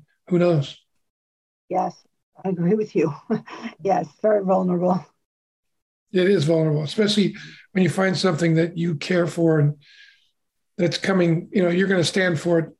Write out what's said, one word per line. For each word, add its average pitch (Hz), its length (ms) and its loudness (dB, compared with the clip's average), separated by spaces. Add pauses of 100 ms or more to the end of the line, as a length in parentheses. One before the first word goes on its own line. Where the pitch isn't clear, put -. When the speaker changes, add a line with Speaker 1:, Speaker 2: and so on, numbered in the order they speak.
(300)
Speaker 1:
who 180 80 2
knows? 170 400 0 (920)
Speaker 2:
Yes, 180 260 -4 (480)
I 190 60 -4
agree 175 260 0
with 214 200 -6
you. 151 180 0 (160)
<laughs> 220 140 -2 (400)
Yes, 185 240 -2 (140)
very 214 240 2
vulnerable. 180 600 0 (1080)
Speaker 1:
It 180 160 2
is 180 160 2
vulnerable, 156 380 2
especially 202 520 0 (380)
when 185 100 2
you 160 60 2
find 190 280 0
something 165 380 2
that 165 220 0
you 170 180 -2
care 170 320 0
for 165 320 2
and 147 160 2 (1000)
that's 175 200 0
coming, 180 540 0
you 202 120 0
know, 175 60 2
you're 185 180 2
gonna 185 160 2
stand 180 360 0
for 170 200 2
it, 160 100 -4 (100)